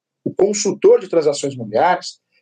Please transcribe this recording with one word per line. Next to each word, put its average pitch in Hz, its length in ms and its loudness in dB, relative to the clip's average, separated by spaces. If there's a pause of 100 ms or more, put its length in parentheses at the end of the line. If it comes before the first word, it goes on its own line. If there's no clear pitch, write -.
(240)
o 139 100 -6
consultor 208 680 2
de 185 100 -14
transações 143 460 -2
imobiliárias, 123 640 -2 (220)